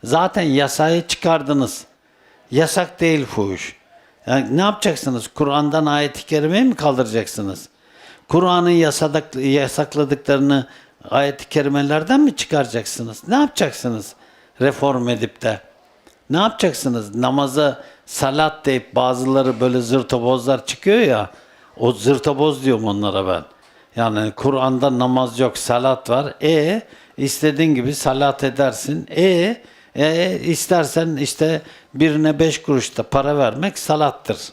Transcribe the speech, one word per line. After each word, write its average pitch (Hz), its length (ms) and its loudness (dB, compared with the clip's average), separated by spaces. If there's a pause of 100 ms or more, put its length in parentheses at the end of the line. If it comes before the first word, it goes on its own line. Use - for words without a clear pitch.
Zaten 170 380 0
yasayı 156 640 0
çıkardınız. 143 760 -2 (640)
Yasak 160 500 0
değil 160 260 2
fuhuş. 98 500 -6 (500)
Yani 123 300 0
ne 165 40 2
yapacaksınız? 165 760 -2
Kur'an'dan 147 520 0
ayet-i 147 400 -2
kerimeyi 160 380 2
mi 254 100 2
kaldıracaksınız? 113 920 -2 (600)
Kur'an'ın 175 420 4
yasadak-, 151 680 0
yasakladıklarını 139 1300 0 (440)
ayet-i 139 380 -2
kerimelerden 147 720 0
mi 294 160 2
çıkaracaksınız? 117 920 -4
Ne 214 60 0
yapacaksınız? 131 800 -2 (460)
Reform 127 480 0
edip 113 340 -4
de. 110 180 -2 (680)
Ne 139 60 0
yapacaksınız? 139 800 -2
Namaza 131 680 0 (240)
salat 151 600 -2
deyip 131 280 -2
bazıları 127 680 2
böyle 127 200 2
zırtobozlar 123 840 0
çıkıyor - 320 0
ya, 127 320 2 (460)
o 117 160 2
zırtoboz 135 720 0
diyorum 117 200 2
onlara 101 420 -2
ben. 87 160 -2 (540)
Yani 107 400 -2
Kur'an'da 131 640 0
namaz 127 400 0
yok, 127 200 0
salat 127 520 0
var. 131 320 -2
E, 160 400 2 (340)
istediğin 147 580 0
gibi 127 200 -2
salat 139 500 0
edersin. 139 680 -2
E, 180 460 2 (380)
e, 165 460 0
istersen 165 760 0
işte 156 460 -2 (320)
birine 156 440 2
beş 160 240 2
kuruş - 360 -2
da 117 40 -2
para 143 360 0
vermek 139 400 0
salattır. 151 600 -2 (140)